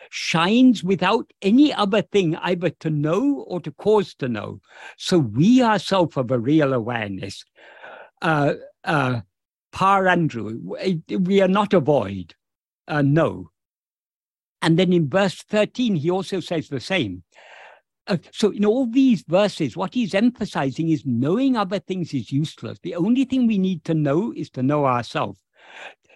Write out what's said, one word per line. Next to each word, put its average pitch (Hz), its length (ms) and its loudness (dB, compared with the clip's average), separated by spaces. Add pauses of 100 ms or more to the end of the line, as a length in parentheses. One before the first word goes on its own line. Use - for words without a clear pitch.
shines 214 760 2
without 190 480 -2 (100)
any 254 320 4
other 208 280 0
thing 175 340 0
either 175 340 -4 (120)
to 160 80 -4
know 185 580 0
or 175 140 -8
to 151 100 -10
cause 208 440 0
to 135 120 -6
know. 104 320 -6 (380)
So - 220 2
we 160 440 4
ourselves 196 520 0
have 123 160 -2
a 131 60 0
real 139 360 2
awareness. 107 720 -6 (760)
Uh, 151 340 2 (280)
uh, 131 380 -2 (520)
Parandru, 175 880 0
we, 180 400 -4 (140)
we 196 260 2
are 185 60 4
not 202 260 2
a 185 60 4
void. 101 560 -2 (540)
Uh, 147 140 0
no. 139 480 0 (1120)
And 165 140 4
then 185 140 4
in 170 160 2
verse 185 360 -2
thirteen, 214 520 -2
he 151 140 -2
also 185 300 -4
says 156 280 -6
the 135 120 -8
same. 107 440 -4 (840)
Uh, 190 100 0 (160)
so 208 160 0
in 202 160 -2
all 240 220 2
these 247 400 4
verses, 175 500 0
what 185 160 -6
he's 214 220 -2
emphasizing 165 760 -2
is 151 160 -2
knowing 170 500 0
other 196 220 -2
things 185 380 -6
is 120 160 -6
useless. 135 500 -6
The 175 140 -10
only 233 300 0
thing 262 200 0
we 220 140 0
need 185 260 -2
to 165 80 -2
know 156 420 0
is - 160 -10
to 127 120 -6
know 143 220 0
ourselves. 120 540 -4 (760)